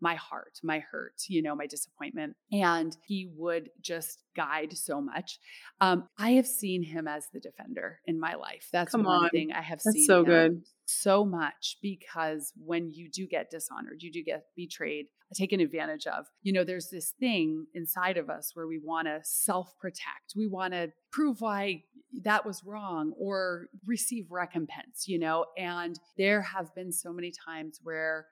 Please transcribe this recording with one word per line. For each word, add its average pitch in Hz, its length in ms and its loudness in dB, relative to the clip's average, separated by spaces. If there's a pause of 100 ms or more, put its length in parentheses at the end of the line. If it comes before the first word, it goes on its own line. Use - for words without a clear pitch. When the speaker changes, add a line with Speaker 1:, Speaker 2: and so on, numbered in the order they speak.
Speaker 1:
my 170 140 2
heart, - 460 -12
my 156 180 0
hurt, - 340 -10 (160)
you 170 120 2
know, 147 140 0
my 147 120 -6
disappointment. 147 680 -8 (160)
And 170 440 2 (120)
he 185 300 -6
would 170 320 -2 (120)
just 165 380 -8 (160)
guide 156 420 -2
so 147 240 -4
much. - 380 -6 (400)
Um, 180 300 4 (100)
I 220 120 4
have 254 160 8
seen 185 360 0
him 160 240 -6
as 151 260 -6
the - 60 -10
defender - 640 -8
in 165 140 0
my 165 160 -2
life. - 380 -10
That's 175 180 2
Speaker 2:
Come 226 120 4
Speaker 1:
one 180 220 8
Speaker 2:
on. 170 40 6
Speaker 1:
thing 165 240 2
I 165 80 -2
have 160 220 -6
Speaker 2:
That's 214 120 6
Speaker 1:
seen 202 100 10
Speaker 2:
so 190 140 12
Speaker 1:
him 170 60 8
Speaker 2:
good. 165 380 8 (220)
Speaker 1:
so 202 400 4
much, 165 560 -2
because 160 760 -4
when 165 340 -2
you 160 180 -16
do 185 160 -6
get - 240 -2
dishonored, - 540 -10
you 170 80 -12
do 170 120 -6
get 156 320 -4
betrayed, 156 500 -6 (280)
taken 190 260 0
advantage 156 460 0
of, - 220 -4 (160)
you 196 100 0
know, 185 100 4
there's 175 280 -6
this 175 280 -8
thing 160 540 0
inside 180 440 -2
of 147 120 -4
us 156 240 -8
where 165 140 -8
we 160 100 -6
wanna 156 460 -2
self-protect. - 1120 -4
We 214 120 0
wanna 180 420 -2 (220)
prove 277 300 0
why 202 420 0 (400)
that 214 220 4
was 202 180 -8
wrong 185 560 -6
or 185 480 -2 (200)
receive 226 420 -2
recompense, 175 800 -6
you 185 100 0
know? 165 280 2 (120)
And 175 420 -4 (180)
there 202 240 4
have 180 340 -6
been 185 160 -8
so 170 200 -4
many 175 200 -6
times 160 520 -10
where, 160 480 -4